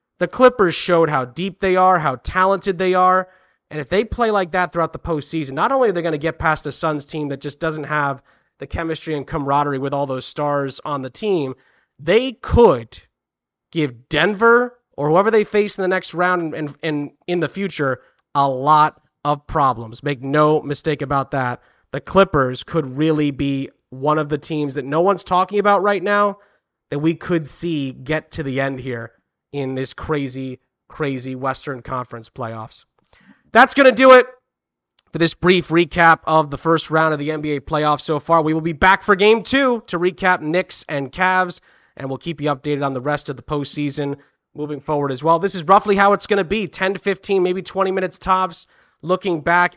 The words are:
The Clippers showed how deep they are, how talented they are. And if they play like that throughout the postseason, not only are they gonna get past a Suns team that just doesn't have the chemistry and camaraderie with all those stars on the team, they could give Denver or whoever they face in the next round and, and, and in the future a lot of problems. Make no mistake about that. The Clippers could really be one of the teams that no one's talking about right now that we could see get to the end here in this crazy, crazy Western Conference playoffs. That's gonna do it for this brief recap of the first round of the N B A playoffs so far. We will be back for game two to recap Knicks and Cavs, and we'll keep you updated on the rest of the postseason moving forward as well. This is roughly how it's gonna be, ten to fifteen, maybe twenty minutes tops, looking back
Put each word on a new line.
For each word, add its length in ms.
The 100
Clippers 460
showed 340
how 160
deep 360
they 160
are, 220
how 180
talented 600
they 160
are. 340
And 100
if 80
they 160
play 260
like 220
that 200
throughout 200
the 60
postseason, 540
not 180
only 200
are 20
they 100
gonna 160
get 200
past 280
a 60
Suns 320
team 240
that 120
just 200
doesn't 240
have 380
the 80
chemistry 480
and 120
camaraderie 520
with 160
all 120
those 200
stars 580
on 160
the 80
team, 460
they 340
could 680
give 380
Denver 680
or 120
whoever 220
they 140
face 340
in 40
the 60
next 240
round 300
and, 120
and, 280
and 280
in 140
the 80
future 540
a 120
lot 540
of 220
problems. 560
Make 180
no 400
mistake 400
about 300
that. 320
The 100
Clippers 600
could 360
really 320
be 400
one 300
of 100
the 100
teams 360
that 100
no 160
one's 240
talking 340
about 240
right 200
now 360
that 80
we 160
could 320
see 460
get 400
to 100
the 180
end 180
here 340
in 220
this 200
crazy, 640
crazy 460
Western 480
Conference 460
playoffs. 560
That's 220
gonna 160
do 220
it 140
for 60
this 160
brief 340
recap 560
of 260
the 80
first 300
round 240
of 60
the 140
N 80
B 160
A 40
playoffs 420
so 180
far. 220
We 120
will 60
be 120
back 300
for 140
game 260
two 460
to 100
recap 420
Knicks 480
and 220
Cavs, 500
and 120
we'll 100
keep 220
you 80
updated 380
on 60
the 80
rest 280
of 80
the 60
postseason 760
moving 260
forward 300
as 140
well. 160
This 160
is 80
roughly 320
how 160
it's 160
gonna 160
be, 240
ten 260
to 60
fifteen, 420
maybe 180
twenty 300
minutes 280
tops, 500
looking 380
back 360